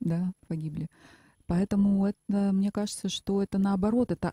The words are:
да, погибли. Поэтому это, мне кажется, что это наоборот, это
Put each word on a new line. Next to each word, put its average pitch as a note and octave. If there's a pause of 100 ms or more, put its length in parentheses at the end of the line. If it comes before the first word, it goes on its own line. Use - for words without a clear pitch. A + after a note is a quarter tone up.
да, F3 (160)
погибли. D#3+ (580)
Поэтому G3
это, G3+
мне G3
кажется, G#3
что G3
это G3
наоборот, G3+
это E3+